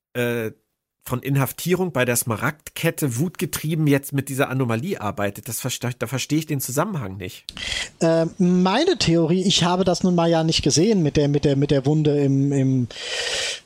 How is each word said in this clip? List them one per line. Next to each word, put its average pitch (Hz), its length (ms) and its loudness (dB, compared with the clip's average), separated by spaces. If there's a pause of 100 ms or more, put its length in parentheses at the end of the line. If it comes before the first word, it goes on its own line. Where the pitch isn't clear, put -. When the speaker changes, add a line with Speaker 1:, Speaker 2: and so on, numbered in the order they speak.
(120)
Speaker 1:
äh, 120 400 -4 (540)
von 123 160 -4
Inhaftierung 160 720 -2
bei 127 100 0
der 120 140 2
Smaragdkette 120 1000 -2
wutgetrieben 156 680 -2
jetzt 139 240 2
mit 139 160 -2
dieser 135 220 0
Anomalie 131 500 -2
arbeitet. 104 480 -4
Das - 140 -8
verste-, 120 360 -6
da 117 100 -4
verstehe 139 320 -2
ich 156 80 -4
den 143 120 -4
Zusammenhang 131 560 -4
nicht. 95 300 -12 (560)
Speaker 2:
Ähm, 165 360 2
meine 190 600 2
Theorie, 170 460 2
ich 180 200 2
habe 180 220 0
das 180 180 2
nun 180 120 2
mal 170 140 4
ja 160 140 4
nicht 160 200 0
gesehen 175 380 4
mit 143 140 0
der, 143 140 4
mit 143 160 2
der, 143 100 2
mit 139 160 2
der 139 140 2
Wunde 151 360 4
im, 139 300 2
im 131 360 2 (800)